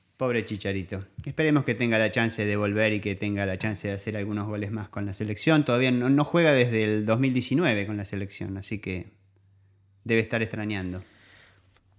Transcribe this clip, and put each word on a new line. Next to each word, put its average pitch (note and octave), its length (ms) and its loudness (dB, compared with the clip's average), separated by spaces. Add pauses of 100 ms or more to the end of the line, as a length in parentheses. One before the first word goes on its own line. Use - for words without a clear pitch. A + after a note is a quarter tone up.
(180)
pobre A#2+ 260 0
Chicharito. F#2+ 640 -4 (180)
Esperemos D3 400 2
que A#2+ 100 0
tenga A#2 220 2
la A2 140 4
chance A2+ 340 0
de G#2 120 2
volver G#2 360 2
y G#2 80 0
que G2+ 140 -2
tenga G2+ 320 -2
la F#2 100 -2
chance G#2+ 300 -4
de G2+ 80 -4
hacer G#2 220 -6
algunos G#2 300 -4
goles G#2 260 -6
más G#2 160 -8
con G2+ 180 -6
la G2 80 -6
selección. C#3+ 500 2
Todavía B2+ 280 2
no, B2 180 2
no C#3+ 140 4
juega D#3+ 280 4
desde A#2+ 300 4
el G#2+ 240 2
dos A2+ 140 2
mil C3+ 120 2
diecinueve B2 540 2
con G#2 100 -6
la G2+ 80 -4
selección, G2 520 -8
así G2 240 -8
que F#2 320 -8 (920)
debe A2+ 160 2
estar A2+ 220 -2
extrañando. G2+ 600 -6 (960)